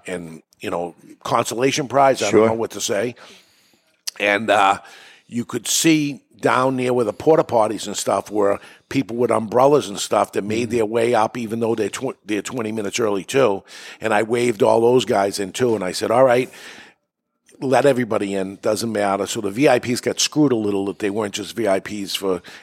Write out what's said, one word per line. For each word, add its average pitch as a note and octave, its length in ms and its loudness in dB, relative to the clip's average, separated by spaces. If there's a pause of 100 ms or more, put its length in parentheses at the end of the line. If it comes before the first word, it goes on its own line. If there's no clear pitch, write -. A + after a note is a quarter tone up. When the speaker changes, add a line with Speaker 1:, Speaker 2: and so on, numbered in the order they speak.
Speaker 1:
and, E2+ 340 -10 (180)
you G#2 120 -10
know, F2 240 -6 (280)
consolation B2 640 -2
prize." B2+ 360 2
I G2+ 80 0
Speaker 2:
Sure. G#2+ 160 6
Speaker 1:
don't A2+ 80 0
know A2+ 60 -4
what G#2 100 -6
to G2+ 100 -10
say. A2+ 320 -4 (1040)
And, G#2 300 2
uh, G2 300 4 (480)
you A#2 180 -6
could A#2+ 220 -8
see D3+ 560 0 (160)
down C3 360 2
near B2+ 180 -2
where B2 120 0
the G#2 80 -2
porta D#3 300 2
potties A2 440 0
and G2 100 -8
stuff G2+ 340 -2
were, G2+ 280 0 (300)
people A#2+ 280 -4
with A#2+ 140 2
umbrellas A2+ 580 2
and F#2+ 100 -8
stuff G#2 320 0
that G2+ 120 -4
made A2 260 -4
Speaker 3:
Mm-hmm. A#2 80 -2
Speaker 1:
their A2 80 0
way A#2 280 0
up, A2 240 0
even A2+ 220 -6
though A2+ 160 -2
they're G#2+ 140 -2
tw-, - 360 -8
they're G2+ 160 -4
twenty A2 300 -6
minutes G#2+ 280 -6
early G#2 240 0
too. A2+ 400 2 (360)
And A2 140 -2
I G#2+ 100 2
waved A#2+ 400 0
all A2+ 180 6
those A#2+ 240 6
guys G2+ 340 0
in F#2+ 120 -6
too. A#2+ 240 0
And G2 80 -4
I F2+ 80 -4
said, G2+ 200 -4
"All B2 120 4
right, B2+ 260 4 (1120)
let C3 260 2
everybody G#2+ 500 0
in. F#2+ 260 -6
Doesn't A2 300 -2
matter." G2 340 0
So A2+ 160 -6
the G2+ 80 -2
V B2+ 180 2
I B2 120 4
Ps B2 200 -4
got G#2 200 -4
screwed D3 320 2
a A#2+ 40 2
little G2+ 300 0
that F#2+ 140 -6
they G#2 100 -2
weren't G#2 240 -4
just G2+ 220 -10
V A2 120 -2
I G2 120 2
Ps G2+ 360 -8
for F#2 260 -2 (220)